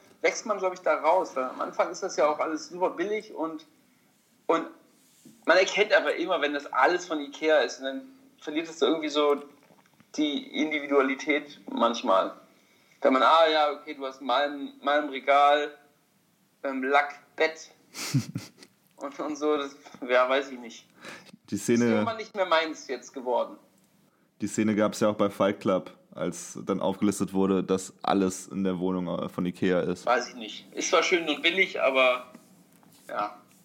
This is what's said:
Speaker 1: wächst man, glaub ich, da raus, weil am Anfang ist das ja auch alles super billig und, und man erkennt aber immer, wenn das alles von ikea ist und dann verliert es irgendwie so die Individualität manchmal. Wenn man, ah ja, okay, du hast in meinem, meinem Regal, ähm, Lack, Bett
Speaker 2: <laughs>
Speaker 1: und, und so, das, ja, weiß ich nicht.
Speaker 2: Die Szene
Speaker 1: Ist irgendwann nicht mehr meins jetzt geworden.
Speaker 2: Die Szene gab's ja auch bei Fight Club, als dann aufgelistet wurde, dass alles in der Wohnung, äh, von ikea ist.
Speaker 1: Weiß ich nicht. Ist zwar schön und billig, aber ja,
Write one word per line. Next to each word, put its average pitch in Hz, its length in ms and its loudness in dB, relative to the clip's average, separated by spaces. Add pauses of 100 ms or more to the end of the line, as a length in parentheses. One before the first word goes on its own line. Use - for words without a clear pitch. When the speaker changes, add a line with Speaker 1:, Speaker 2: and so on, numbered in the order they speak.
(220)
Speaker 1:
wächst 180 240 -2
man, 208 120 -2
glaub 185 140 -2
ich, 180 80 -14
da 156 140 2
raus, 160 400 2
weil 131 100 -2
am - 160 -8
Anfang 180 300 -4
ist 180 120 -10
das 185 140 -6
ja 160 100 2
auch 151 120 0
alles 151 320 -4
super 180 200 -2
billig 202 440 -6
und, 160 320 -8 (800)
und 165 180 2 (800)
man 170 140 6
erkennt 196 360 2
aber 147 220 4
immer, 170 240 -2
wenn 147 140 0
das 143 180 -8
alles 165 340 4
von 156 140 -4
ikea 151 380 2
ist 120 220 -2
und 131 40 -10
dann 135 160 -6 (400)
verliert 156 280 -6
es 160 120 -6
irgendwie 156 300 0
so 143 320 2 (760)
die 143 420 -4
Individualität 143 1000 0 (100)
manchmal. 113 640 2 (680)
Wenn 123 100 6
man, 131 100 4
ah 160 300 8
ja, 151 200 4
okay, 151 220 -10
du 139 120 -10
hast 131 160 -12
in 135 40 -10
meinem, 139 540 -2
meinem 147 300 0
Regal, 143 600 4 (960)
ähm, 131 180 -4
Lack, 143 380 0 (160)
Bett - 340 -2 (220)
Speaker 2:
<laughs> - 1040 -8
Speaker 1:
und, 139 240 -12
und 147 160 -6
so, 151 220 0
das, 139 180 -8 (320)
ja, 127 200 4
weiß 139 220 0
ich 127 80 -14
nicht. 117 300 -18 (640)
Speaker 2:
Die 101 80 -4
Szene 120 260 2
Speaker 1:
Ist 117 60 4
irgendwann 107 260 0
nicht - 180 -12
mehr 190 120 0
meins 160 420 0
jetzt 120 240 -10
geworden. 120 440 -2 (840)
Speaker 2:
Die 101 80 -4
Szene 110 260 0
gab's 104 260 0
ja 110 80 4
auch 107 80 0
bei 101 140 2
Fight 98 300 0
Club, 95 320 0 (220)
als - 500 -8
dann 98 160 -2
aufgelistet 98 540 -2
wurde, 95 280 2
dass 92 300 -4 (100)
alles 95 460 0
in 98 160 -4
der 92 140 -2
Wohnung, 90 280 -2
äh, 87 220 -4
von 92 180 -6
ikea 90 340 0
ist. 87 260 -4
Speaker 1:
Weiß 120 240 0
ich - 40 -20
nicht. - 400 -14
Ist - 140 -6
zwar 165 140 4
schön 165 260 0
und 143 140 -4
billig, 180 380 0
aber 131 520 2 (760)
ja, 104 280 -6 (280)